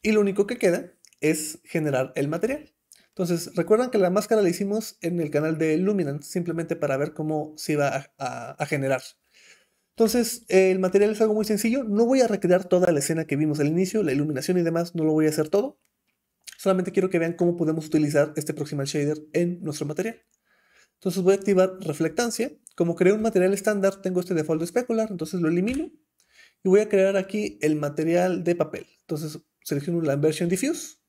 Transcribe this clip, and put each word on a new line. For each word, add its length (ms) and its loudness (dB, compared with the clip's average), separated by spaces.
Y 120 2
lo 80 4
único 260 0
que 100 -6
queda 400 0
es 460 -2
generar 500 -2
el 140 -2
material. 440 -6
Entonces, 460 -4
recuerdan 360 2
que 60 0
la 140 4
máscara 300 0
la 60 2
hicimos 540 -4
en 180 -4
el 100 -4
canal 280 0
de 200 2
Luminance, 540 -2
simplemente 460 -4
para 180 -2
ver 180 -2
cómo 440 -4
se 160 -4
iba 160 2
a, 280 -6
a, 340 -8
a 140 -6
generar. 360 -2
Entonces, 580 0
eh, 240 6
el 80 0
material 320 4
es 80 -6
algo 140 2
muy 100 0
sencillo. 400 0
No 220 2
voy 160 4
a 80 4
recrear 400 2
toda 240 4
la 60 2
escena 260 -2
que 100 -2
vimos 240 0
al 80 2
inicio, 360 0
la 100 0
iluminación 440 -2
y 40 2
demás, 340 -2
no 80 0
lo 80 2
voy 140 4
a 40 4
hacer 200 -2
todo. 320 -2
Solamente 360 0
quiero 160 2
que 100 2
vean 140 0
cómo 240 2
podemos 300 -2
utilizar 500 2
este 160 -4
proximal 320 -6
shader 320 -2
en 280 -2
nuestro 240 -6
material. 400 -6
Entonces 300 -4
voy 100 6
a 40 4
activar 420 2
reflectancia. 760 -4
Como 200 0
creé 180 4
un 80 -2
material 320 2
estándar, 480 0
tengo 200 -2
este 120 -4
default 280 0
de 60 -4
specular, 440 -2
entonces 300 -6
lo 80 2
elimino. 420 -2
Y 60 2
voy 120 6
a 80 -2
crear 260 4
aquí 460 -2
el 140 2
material 680 0
de 120 2
papel. 320 -6
Entonces 400 -8
selecciono 380 -4
la 120 0
Inversion 360 0
Diffuse. 480 -4